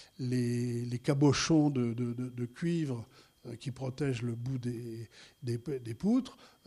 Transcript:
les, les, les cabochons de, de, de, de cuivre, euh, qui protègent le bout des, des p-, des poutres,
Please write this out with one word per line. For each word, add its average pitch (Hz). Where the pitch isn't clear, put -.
les, 127
les, 120
les 120
cabochons 147
de, 120
de, 120
de, 127
de 120
cuivre, 143
euh, 120
qui 127
protègent 127
le 117
bout 127
des, 117
des 120
p-, 135
des 113
poutres, 226